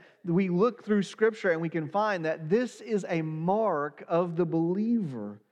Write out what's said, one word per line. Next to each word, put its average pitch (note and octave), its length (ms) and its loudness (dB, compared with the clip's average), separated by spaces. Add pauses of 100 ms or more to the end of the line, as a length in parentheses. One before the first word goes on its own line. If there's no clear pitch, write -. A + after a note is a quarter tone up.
(240)
we F3+ 240 2
look F3+ 380 0
through G#3 180 2
Scripture G#3+ 480 0
and D#3+ 80 2
we E3+ 80 -2
can D#3+ 220 -4
find G3 340 0
that D#3+ 240 -4
this A3+ 320 0
is G#3 300 -2
a E3+ 120 0
mark D#3+ 840 0
of E3+ 300 0
the F3 80 2
believer, E3 960 -2 (100)